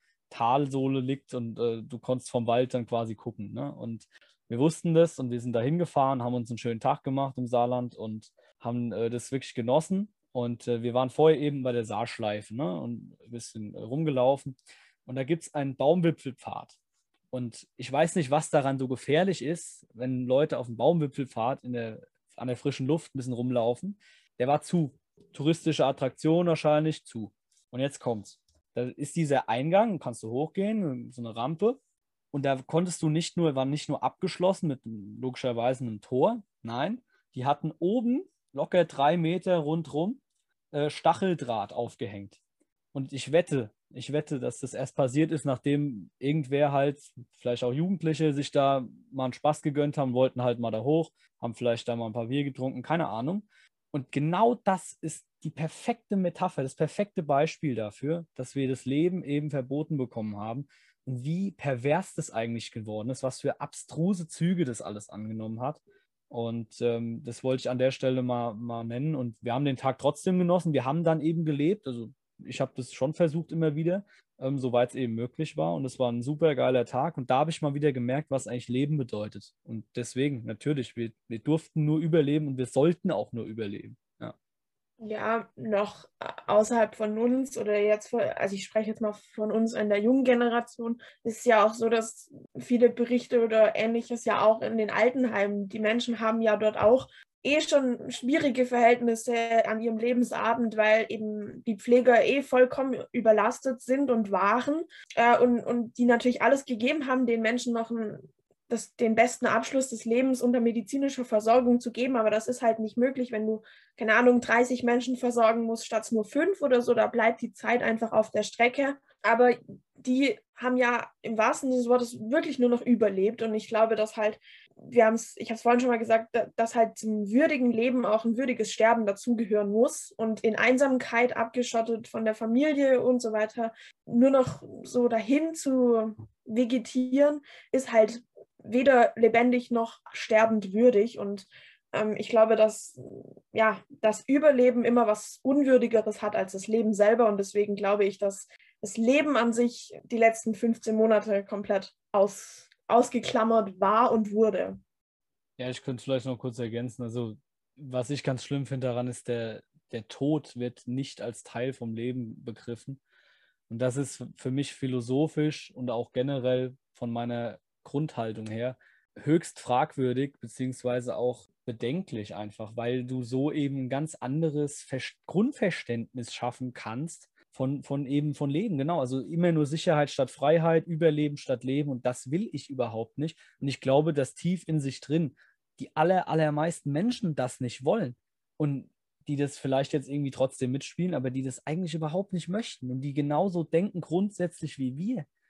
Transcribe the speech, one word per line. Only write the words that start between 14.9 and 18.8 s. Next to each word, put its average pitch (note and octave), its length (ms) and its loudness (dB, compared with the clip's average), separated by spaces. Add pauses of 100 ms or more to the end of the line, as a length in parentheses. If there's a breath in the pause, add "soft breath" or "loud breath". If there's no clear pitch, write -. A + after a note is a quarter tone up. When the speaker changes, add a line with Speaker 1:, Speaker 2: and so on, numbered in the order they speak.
Speaker 1:
Und B2+ 100 -10
da C3+ 80 -4
gibt's E3 300 -4
einen C#3 220 -4
Baumwipfelpfad. D#3+ 1000 -2 (520)
Und B2 460 -10
ich B2+ 160 -12
weiß D#3 240 2
nicht, C#3 160 0
was D3+ 180 2
daran C#3 300 2
so B2+ 80 -2